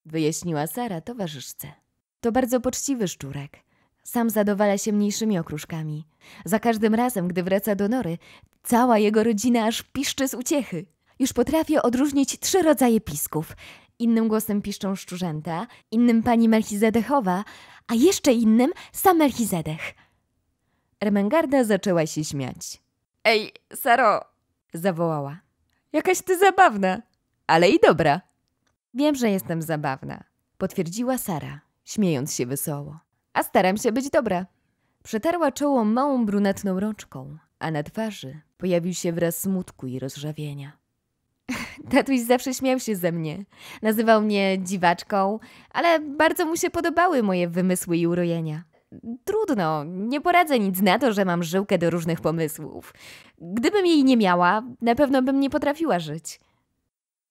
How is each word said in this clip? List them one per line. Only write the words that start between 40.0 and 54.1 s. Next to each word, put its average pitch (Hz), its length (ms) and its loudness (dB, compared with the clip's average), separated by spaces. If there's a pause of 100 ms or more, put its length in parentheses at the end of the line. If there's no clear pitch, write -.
<laughs> - 440 -12
Tatuś 269 280 2
zawsze 240 340 0
śmiał 262 260 -2
się 220 160 -4
ze 175 160 -2
mnie. 165 340 -6 (360)
Nazywał 220 400 4
mnie 196 420 0
dziwaczką, 190 760 0 (320)
ale 330 280 2
bardzo 302 460 0
mu 330 120 -2
się 349 120 -2
podobały 339 540 2
moje 180 240 0
wymysły 180 500 0
i 170 100 2
urojenia. 170 560 -2 (640)
Trudno, 214 580 -2
nie 196 380 -6
poradzę 349 380 2
nic 190 220 0
na 202 180 4
to, 254 140 2
że 196 120 0
mam 175 180 0
żyłkę 190 340 0
do 165 120 2
różnych 165 320 -2
pomysłów. 160 720 -6 (480)
Gdybym 277 440 0
jej 320 180 4
nie 262 140 4